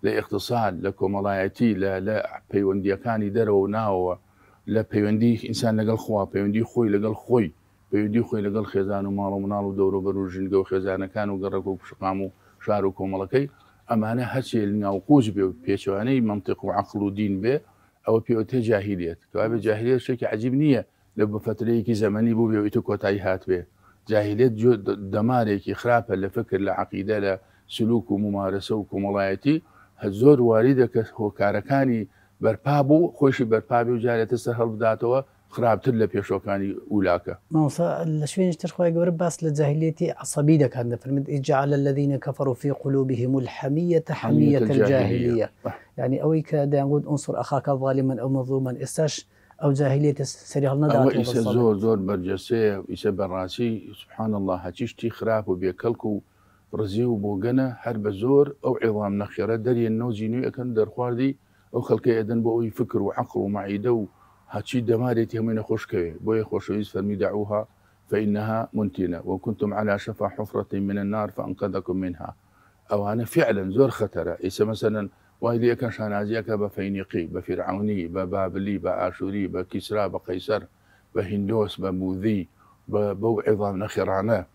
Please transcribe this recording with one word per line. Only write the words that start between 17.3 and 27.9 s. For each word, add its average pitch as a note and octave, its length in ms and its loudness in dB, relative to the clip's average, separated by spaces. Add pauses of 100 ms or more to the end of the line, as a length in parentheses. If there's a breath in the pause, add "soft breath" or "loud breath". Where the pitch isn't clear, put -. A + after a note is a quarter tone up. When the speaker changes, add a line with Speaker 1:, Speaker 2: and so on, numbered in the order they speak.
Speaker 1:
بێ، A#2+ 140 0 (500 soft breath)
ئەوە A2 200 4
پێوە A2+ 240 0
تێ C3 180 0
جاهلیەت. G2 520 0 (100)
کەوا G2 220 -2
بێ A#2 140 0
جاهلیەت A2+ 380 2
شتێکی B2 280 -4
عەجیب A2+ 300 -2
نییە C#3 200 4 (360)
لە A2 140 4
بە G#2+ 140 -2
فترەیەکی A#2 560 0
زەمەنی A2 360 2
بوو A2+ 140 4
بێ G#2+ 80 2
و G#2 80 2
ئیتر G#2+ 200 0
کۆتایی G2+ 380 0
هات F#2+ 240 0
بێ. F2+ 120 2 (480 soft breath)
جاهلیەت G#2+ 520 4
جۆ-، A#2 240 6
د-، G2+ 120 0 (180)
دەمارێکی G#2+ 640 2
خراپە A#2 340 2 (100)
لە G2 120 -2
فکر، A2+ 220 -2 (100)
لە F#2+ 120 0
عەقیدە، G2 460 -2
لە F#2+ 80 0 (420 soft breath)
سلوک A2+ 360 2